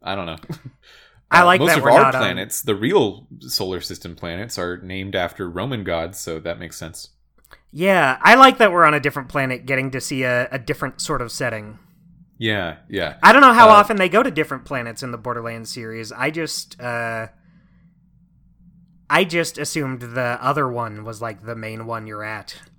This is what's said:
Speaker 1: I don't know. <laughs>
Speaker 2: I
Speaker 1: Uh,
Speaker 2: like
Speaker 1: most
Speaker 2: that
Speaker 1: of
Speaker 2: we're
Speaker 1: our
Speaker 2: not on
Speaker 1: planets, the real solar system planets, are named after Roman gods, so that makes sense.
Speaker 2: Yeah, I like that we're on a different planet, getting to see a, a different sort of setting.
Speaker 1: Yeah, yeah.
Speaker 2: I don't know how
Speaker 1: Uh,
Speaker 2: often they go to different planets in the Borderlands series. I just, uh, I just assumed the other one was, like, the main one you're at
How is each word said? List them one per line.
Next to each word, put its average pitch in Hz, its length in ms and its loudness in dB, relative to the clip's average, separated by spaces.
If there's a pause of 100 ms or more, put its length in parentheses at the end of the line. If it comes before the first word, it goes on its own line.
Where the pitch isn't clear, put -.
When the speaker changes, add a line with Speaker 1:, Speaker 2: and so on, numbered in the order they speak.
Speaker 1:
I 95 140 -8
don't 92 100 -8
know. 80 120 -10 (460)
<laughs> - 480 -20
Speaker 2:
I 170 100 8
Speaker 1:
Uh, 180 40 6
Speaker 2:
like 180 140 6
Speaker 1:
most 180 100 2
Speaker 2:
that 156 100 4
Speaker 1:
of 131 40 0
Speaker 2:
we're 139 80 4
Speaker 1:
our 139 120 8
Speaker 2:
not 131 120 2
on 127 60 -2
Speaker 1:
planets, 95 400 -4
the 110 140 -2
real 120 520 0 (140)
solar 92 400 -4
system 85 340 -14
planets, 87 420 -10
are 90 200 -6
named 95 380 -10
after 87 340 -4
Roman 104 340 -8
gods, 85 360 -6
so 80 200 -8
that 85 200 -8
makes 80 180 -16
sense. - 320 -16 (640)
Speaker 2:
Yeah, 165 500 0
I 214 140 8
like 262 240 8
that 208 140 4
we're 175 120 6
on 151 80 6
a 147 60 0
different 135 300 -4
planet, 127 360 -4
getting 131 260 -4
to 131 100 -8
see 131 220 -6
a, 123 280 -2
a 131 80 -6
different 135 400 -8
sort 135 220 -6
of 117 100 -8
setting. 107 480 -8 (580)
Speaker 1:
Yeah, 98 400 -4 (120)
yeah. 87 340 -6
Speaker 2:
I 196 80 10
don't 269 100 8
know 254 120 10
how 226 160 10
Speaker 1:
Uh, 214 40 10
Speaker 2:
often 208 240 6
they 185 120 0
go 208 140 2
to 262 80 -4
different 143 340 -4
planets 120 380 -10
in 123 80 -10
the 120 60 -10
Borderlands 117 520 -10
series. 113 420 -12
I 127 200 -4
just, - 500 -10
uh, 117 460 -6 (1800)
I 160 140 2
just 170 340 -4
assumed 135 440 -6
the 120 400 -6
other 139 260 -2
one 113 360 -8
was, 110 180 -14
like, 113 240 -10
the 117 100 -10
main 113 300 -12
one 113 220 -10
you're 107 160 -12
at 107 320 -12 (240)